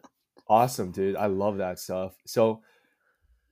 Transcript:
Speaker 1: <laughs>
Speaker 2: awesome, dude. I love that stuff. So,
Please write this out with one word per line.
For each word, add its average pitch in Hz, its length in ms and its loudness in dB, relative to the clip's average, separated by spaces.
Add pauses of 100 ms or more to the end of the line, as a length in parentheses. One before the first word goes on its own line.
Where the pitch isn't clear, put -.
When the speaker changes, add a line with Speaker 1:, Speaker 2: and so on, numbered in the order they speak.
(220)
Speaker 1:
<laughs> - 280 -16
Speaker 2:
awesome, 110 440 2
dude. 98 240 -2
I 104 100 -2
love 98 320 -2
that 92 200 -6
stuff. 92 360 -8 (120)
So, 113 360 2 (880)